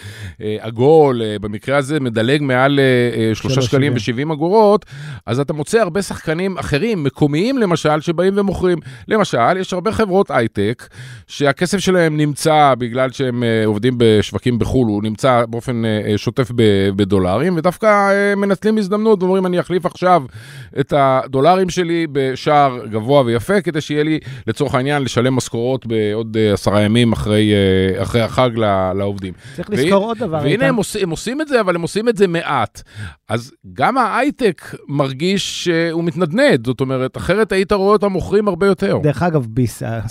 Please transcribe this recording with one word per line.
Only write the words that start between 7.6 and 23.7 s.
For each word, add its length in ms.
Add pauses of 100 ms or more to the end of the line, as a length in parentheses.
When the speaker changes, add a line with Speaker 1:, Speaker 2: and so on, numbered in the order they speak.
Speaker 1:
שבאים 360
ומוכרים. 420 (300)
למשל, 480
יש 160
הרבה 200
חברות 380
הייטק, 580 (380)
שהכסף 520
שלהם 380
נמצא, 600
בגלל 320
שהם, 320
אה, 240
עובדים 320
בשווקים 600
בחו"ל, 300
הוא 140
נמצא 460
באופן, 360
אה, 220
אה, 120
שוטף 360
ב-, 80 (340)
בדולרים, 600
ודווקא, 300 (240)
אה, 260
מנצלים 420
הזדמנות, 440
ואומרים, 240
"אני 140
אחליף 260
עכשיו 360 (580)
את 160
הדולרים 760
שלי 420
בשער 760
גבוה 360
ויפה, 380
כדי 200